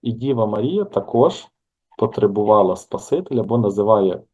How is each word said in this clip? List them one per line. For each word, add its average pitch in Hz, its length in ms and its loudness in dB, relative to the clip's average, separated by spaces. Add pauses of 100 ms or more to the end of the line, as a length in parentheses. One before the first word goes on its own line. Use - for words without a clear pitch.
І 117 100 -6
Діва 117 340 -2
Марія 139 380 -2
також 139 640 0 (520)
потребувала 104 760 2
Спасителя, 135 680 -6
бо 110 160 -2
називає 101 640 2 (120)